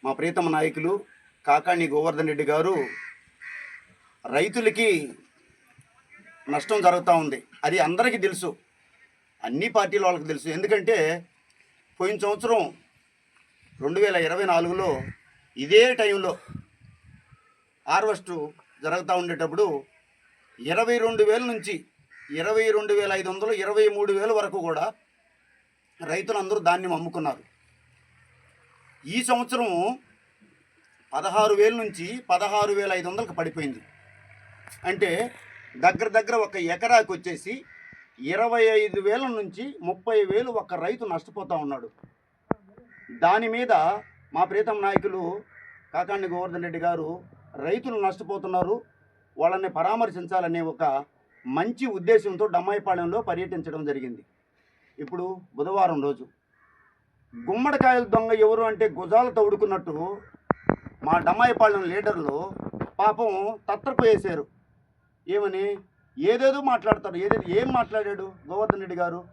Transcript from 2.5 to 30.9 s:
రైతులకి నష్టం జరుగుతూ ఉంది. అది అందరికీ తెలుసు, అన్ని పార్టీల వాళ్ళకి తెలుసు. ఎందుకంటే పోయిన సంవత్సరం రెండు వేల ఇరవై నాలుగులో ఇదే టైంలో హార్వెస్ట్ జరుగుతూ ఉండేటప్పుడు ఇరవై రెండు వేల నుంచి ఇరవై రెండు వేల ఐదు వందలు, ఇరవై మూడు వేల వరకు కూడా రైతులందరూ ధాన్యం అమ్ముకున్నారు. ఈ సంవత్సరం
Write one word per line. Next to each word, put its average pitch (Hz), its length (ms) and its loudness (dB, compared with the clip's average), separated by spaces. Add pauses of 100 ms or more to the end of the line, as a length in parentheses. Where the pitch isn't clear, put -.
రైతులకి 190 880 0 (1400)
నష్టం 170 320 0
జరుగుతూ 175 340 6
ఉంది. 147 280 0 (200)
అది 165 160 2
అందరికీ 202 380 2
తెలుసు, 180 380 -4 (880)
అన్ని 165 260 -4
పార్టీల 196 360 2
వాళ్ళకి 175 180 2
తెలుసు. 156 260 -6
ఎందుకంటే 175 760 2 (760)
పోయిన 185 160 -2
సంవత్సరం 208 560 0 (1080)
రెండు 160 180 -2
వేల 202 160 4
ఇరవై 170 280 0
నాలుగులో 170 580 0 (560)
ఇదే 208 360 6
టైంలో 202 440 0 (1500)
హార్వెస్ట్ 190 440 0 (520)
జరుగుతూ 180 320 0
ఉండేటప్పుడు 165 680 -2 (760)
ఇరవై 214 380 0
రెండు 226 260 2
వేల 220 200 4
నుంచి 220 420 -6 (460)
ఇరవై 214 400 2
రెండు 208 220 2
వేల 202 200 2
ఐదు 185 160 -4
వందలు, 196 220 -2
ఇరవై 208 360 2
మూడు 202 260 0
వేల 202 180 0
వరకు 202 280 -2
కూడా 165 340 -4 (1120)
రైతులందరూ 190 560 -2
ధాన్యం 180 340 2
అమ్ముకున్నారు. 160 640 -6 (1500)
ఈ 226 160 -2
సంవత్సరం 240 760 0 (1160)